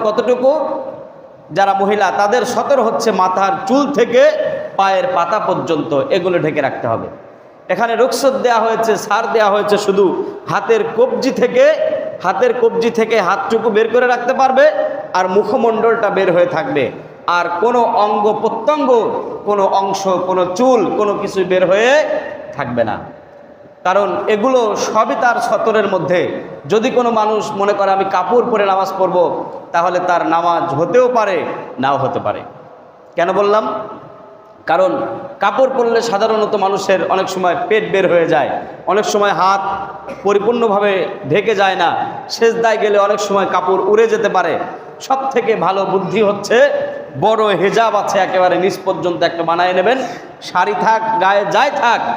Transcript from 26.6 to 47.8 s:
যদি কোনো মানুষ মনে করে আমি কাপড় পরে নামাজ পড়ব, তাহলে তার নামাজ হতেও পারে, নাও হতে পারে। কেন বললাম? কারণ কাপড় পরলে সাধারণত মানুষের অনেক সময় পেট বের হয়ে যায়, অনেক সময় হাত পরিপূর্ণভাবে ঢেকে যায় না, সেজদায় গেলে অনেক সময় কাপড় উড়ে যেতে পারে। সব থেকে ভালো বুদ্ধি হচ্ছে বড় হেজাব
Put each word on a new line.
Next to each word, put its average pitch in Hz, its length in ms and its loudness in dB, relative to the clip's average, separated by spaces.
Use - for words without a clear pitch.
যদি 220 220 2
কোনো 240 200 0
মানুষ 214 420 0
মনে 202 200 0
করে 196 180 0
আমি 190 140 0
কাপড় 233 460 0
পরে 208 160 2
নামাজ 190 320 0
পড়ব, 180 460 0
তাহলে 175 340 0
তার 170 200 0
নামাজ 165 480 0
হতেও 175 340 2
পারে, 202 360 0
নাও 135 180 0
হতে 127 240 -2
পারে। 101 200 -4
কেন 175 160 0
বললাম? 208 400 0
কারণ 180 340 0
কাপড় 254 380 0
পরলে 233 240 0
সাধারণত 214 520 0
মানুষের 190 440 0
অনেক 185 200 0
সময় 180 280 -2
পেট 208 240 0
বের 180 200 2
হয়ে 170 140 4
যায়, 151 240 2
অনেক 196 180 0
সময় 202 260 0
হাত 185 300 2
পরিপূর্ণভাবে 202 840 0
ঢেকে 202 240 2
যায় 190 220 2
না, 165 200 0
সেজদায় 226 480 2
গেলে 202 220 2
অনেক 202 220 2
সময় 196 320 0
কাপড় 185 220 0
উড়ে 208 320 4
যেতে 214 220 0
পারে। 175 300 0
সব 269 300 -2
থেকে 220 260 0
ভালো 190 280 0
বুদ্ধি 190 380 0
হচ্ছে 208 480 2
বড় 214 340 2
হেজাব 202 400 2